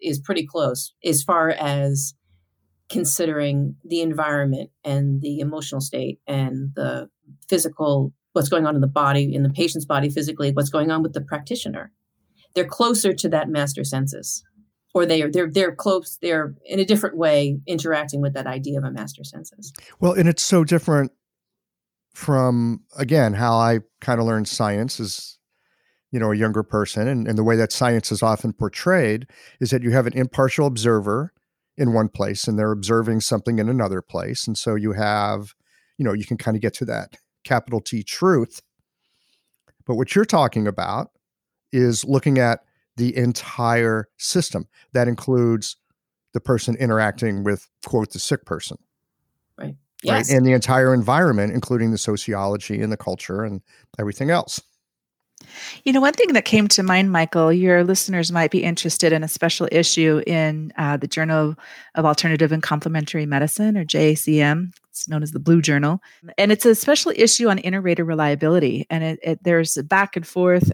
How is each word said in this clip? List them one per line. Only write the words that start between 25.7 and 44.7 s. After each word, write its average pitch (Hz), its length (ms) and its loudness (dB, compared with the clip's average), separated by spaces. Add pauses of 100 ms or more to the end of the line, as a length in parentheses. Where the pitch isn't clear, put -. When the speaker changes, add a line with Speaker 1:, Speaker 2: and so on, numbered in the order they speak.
Speaker 2:
you 127 80 -4
know, 110 140 0
a 104 40 0
younger 110 260 2
person, 107 440 -2
and, 120 220 -2
and 110 80 -2
the 107 80 2
way 117 120 4
that 113 140 2
science 120 400 0
is 107 120 -4
often 110 320 0
portrayed 120 720 0 (340)
is 120 100 -2
that 127 120 0
you 120 80 0
have 123 160 4
an 123 80 -4
impartial 131 520 0
observer 113 680 0 (420)
in 120 160 0
one 110 160 2
place, 101 400 -6
and 107 100 0
they're 107 140 0
observing 110 480 0
something 113 400 -2
in 107 80 0
another 101 340 -2
place. 98 460 -8
And 110 100 -4
so 113 160 -2
you 107 180 -2
have, 104 600 -2 (420)
you 143 80 -2
know, 104 100 0
you 107 100 -4
can 117 140 -6
kinda 110 200 -2
get 104 160 -2
to 123 120 -8
that 110 320 -8 (260)
capital 117 360 -2
T 110 220 -6
truth. 160 600 0 (1200)
But 117 100 -4
what 120 180 -2
you're 208 100 4
talking 127 420 0
about 95 440 -4 (600)
is 123 340 2
looking 135 340 2
at 117 220 2 (360)
the 120 180 -2
entire 117 1000 0
system. - 500 -4 (280)